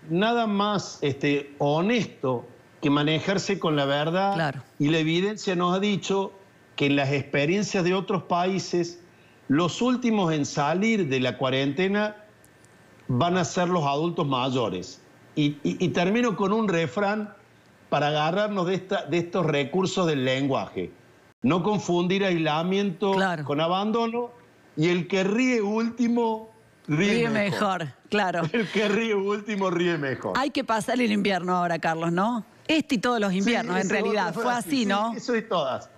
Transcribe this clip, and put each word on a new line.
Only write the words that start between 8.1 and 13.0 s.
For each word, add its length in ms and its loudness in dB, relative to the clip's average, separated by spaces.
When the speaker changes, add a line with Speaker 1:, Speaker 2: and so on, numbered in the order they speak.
Speaker 1:
países, 800 -2
los 320 2
últimos 520 2
en 120 0
salir 640 0
de 100 0
la 180 0
cuarentena 760 0